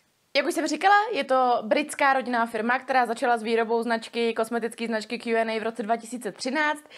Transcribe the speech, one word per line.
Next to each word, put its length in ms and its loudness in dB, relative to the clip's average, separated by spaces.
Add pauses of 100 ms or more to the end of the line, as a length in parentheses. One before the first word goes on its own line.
(360)
Jak 100 2
už 80 -2
jsem 140 -2
říkala, 280 4 (160)
je 120 -2
to 380 2
britská 520 2
rodinná 320 0
firma, 340 0
která 260 2
začala 320 0
s 60 -8
výrobou 400 2
značky, 500 -2
kosmetické 540 -2
značky 320 -4
Q 180 -2
and 120 0
A 100 -2
v 40 -4
roce 200 -4
dva 140 0
tisíce 340 -8
třináct. 520 -2 (140)